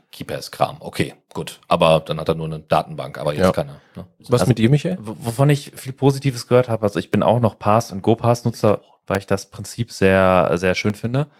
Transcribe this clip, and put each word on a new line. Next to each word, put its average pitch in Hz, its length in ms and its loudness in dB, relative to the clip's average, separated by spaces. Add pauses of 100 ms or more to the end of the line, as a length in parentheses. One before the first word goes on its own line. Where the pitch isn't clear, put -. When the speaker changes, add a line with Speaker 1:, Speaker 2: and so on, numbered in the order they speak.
(100)
Speaker 1:
KeePass-Kram. - 720 -6
Okay, 80 320 -6 (220)
gut. - 340 -12
Aber 82 320 4
dann 80 180 -6
hat 80 120 -8
er 82 40 -2
nur 80 120 -6
eine 78 140 -10
Datenbank, 73 580 -4
aber 73 160 -4
jetzt 78 100 -2
Speaker 2:
Ja. 92 80 4
Speaker 1:
keine, 69 200 -6 (220)
ne? - 120 -16 (140)
Speaker 2:
Was 123 200 0
Speaker 3:
Also, 90 80 2
Speaker 2:
mit 123 80 2
dir, 113 140 2
Michael? 165 280 0
Speaker 3:
w-, 107 200 -12
wovon 131 320 0
ich 143 260 -2
viel 131 160 -12
Positives 135 560 -2
gehört 123 220 4
habe, 110 140 -2
also 101 140 0
ich - 120 -6
bin 104 120 2
auch 113 180 4
noch 110 180 0
Pass 107 340 2
und 98 80 -8
GoPass-Nutzer, 113 800 0 (260)
weil 98 120 -2
ich - 80 -8
das - 240 -4
Prinzip - 420 -10
sehr, 95 600 4
sehr 90 200 0
schön 104 200 -2
finde. 131 320 -4 (120)